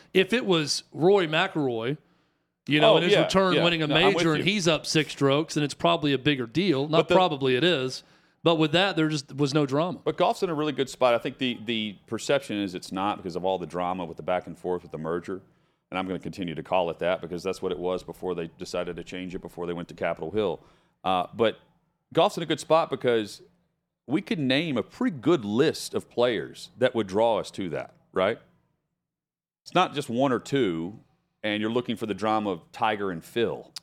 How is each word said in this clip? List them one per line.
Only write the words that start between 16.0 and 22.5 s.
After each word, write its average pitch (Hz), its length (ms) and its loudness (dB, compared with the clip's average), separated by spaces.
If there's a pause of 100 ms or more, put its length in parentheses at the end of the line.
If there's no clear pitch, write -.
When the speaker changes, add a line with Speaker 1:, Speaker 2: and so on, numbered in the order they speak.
Speaker 2:
gonna 90 120 -6
continue 85 360 -8
to 78 80 -8
call 90 260 0
it 80 100 -8
that 85 200 0
because 85 240 -10
that's 92 180 -4
what 92 120 -2
it 80 60 -6
was 90 240 -4
before 90 320 -8
they 85 220 -6
decided 87 400 -8
to 85 60 -10
change 92 320 -12
it, - 60 -10
before 87 260 -10
they 87 60 -4
went 85 160 -10
to 82 60 -18
Capitol 82 360 -4
Hill. 101 300 -2 (420)
Uh, 90 300 0
but 107 240 0 (560)
golf's 180 240 2
in 170 60 -4
a - 20 -8
good 151 140 -2